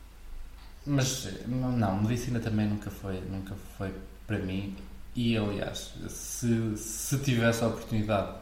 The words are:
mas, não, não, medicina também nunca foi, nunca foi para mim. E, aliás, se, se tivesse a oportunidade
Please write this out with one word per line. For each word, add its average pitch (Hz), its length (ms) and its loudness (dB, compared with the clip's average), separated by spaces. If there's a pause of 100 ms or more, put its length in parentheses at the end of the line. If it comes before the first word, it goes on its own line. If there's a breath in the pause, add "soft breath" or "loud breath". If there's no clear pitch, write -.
(880)
mas, 135 420 2 (200)
não, 127 240 2
não, 104 300 4
medicina 120 360 2
também 107 300 2
nunca 104 220 -2
foi, 95 320 -4
nunca 95 320 -6 (220)
foi 95 160 -4 (340)
para 104 120 0
mim. 95 380 -2 (400)
E, 117 200 4
aliás, - 580 -2 (140)
se, 113 680 2
se - 420 -2
tivesse 117 440 4
a 113 60 4
oportunidade 104 720 2